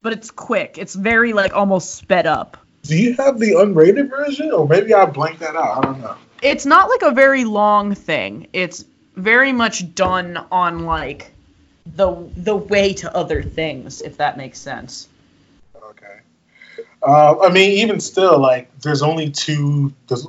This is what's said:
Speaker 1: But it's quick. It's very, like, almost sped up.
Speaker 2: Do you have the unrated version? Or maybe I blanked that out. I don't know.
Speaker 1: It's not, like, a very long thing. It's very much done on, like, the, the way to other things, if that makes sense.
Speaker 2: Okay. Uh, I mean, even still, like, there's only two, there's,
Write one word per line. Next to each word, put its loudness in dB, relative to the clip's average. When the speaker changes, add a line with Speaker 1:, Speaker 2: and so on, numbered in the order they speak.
Speaker 1:
But -6
it's -14
quick. -6
It's -12
very, 0
like, 0
almost 0
sped 0
up. -4
Speaker 2:
Do -2
you 2
have 0
the 2
unrated 6
version? -4
Or 2
maybe 2
I 6
blanked -6
that -8
out. -2
I -2
don't -4
know. -14
Speaker 1:
It's -2
not, 4
like, 0
a 2
very 2
long 0
thing. -8
It's -8
very 2
much -4
done -2
on, -2
like, -8
the, -2
the -4
way 0
to -12
other -4
things, -10
if -16
that -4
makes -16
sense. -16
Speaker 2:
Okay. -20
Uh, 6
I 6
mean, 4
even 0
still, 2
like, 0
there's -2
only -2
two, -2
there's, -6